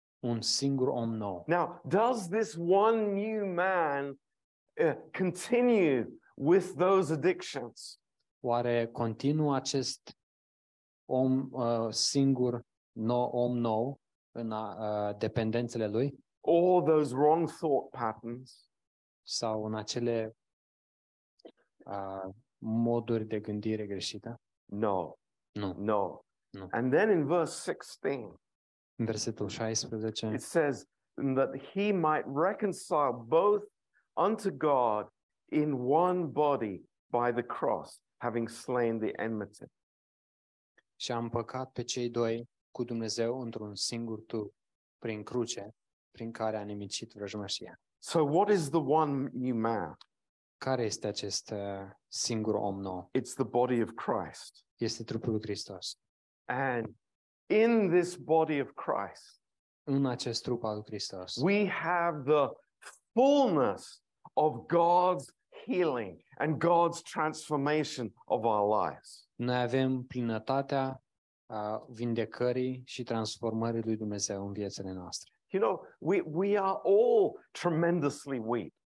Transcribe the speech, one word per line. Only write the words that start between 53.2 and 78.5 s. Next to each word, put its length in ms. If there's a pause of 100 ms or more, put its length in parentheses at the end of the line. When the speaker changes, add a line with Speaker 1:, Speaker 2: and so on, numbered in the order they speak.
Speaker 2:
the 100
body 380
of 120
Christ. 720 (120)
Speaker 1:
Este 280
trupul 280
lui 100
Hristos. 560 (480)
Speaker 2:
And 480 (520)
in 440
this 260
body 440
of 140
Christ, 680 (420)
Speaker 1:
În 240
acest 360
trup 220
al 100
lui 100
Hristos. 520
Speaker 2:
we 320
have 640
the 180 (640)
fullness 920 (300)
of 340
God's 680 (320)
healing 540 (180)
and 200
God's 420 (120)
transformation 1000 (120)
of 200
our 440
lives. 460
Speaker 1:
Noi 280
avem 400
plinătatea, 1000 (480)
uh, 380
vindecării 960
și 180
transformării 800
lui 140
Dumnezeu 500
în 60
viețile 400
noastre. 400 (200)
Speaker 2:
You 100
know, 240 (120)
we, 280
we 320
are 260
all 640
tremendously 880
weak. 340 (240)